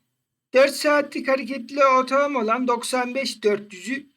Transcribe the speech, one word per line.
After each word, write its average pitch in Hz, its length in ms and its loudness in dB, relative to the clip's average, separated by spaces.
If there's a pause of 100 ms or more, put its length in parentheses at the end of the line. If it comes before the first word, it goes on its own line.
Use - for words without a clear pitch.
(540)
dört 277 220 6
saatlik 294 520 -2
hareketli 269 580 -2
ortalama 269 540 2
olan 233 280 0
doksan 247 480 -2
beş - 280 -6
dört 208 300 -2
yüzü 208 320 -10 (120)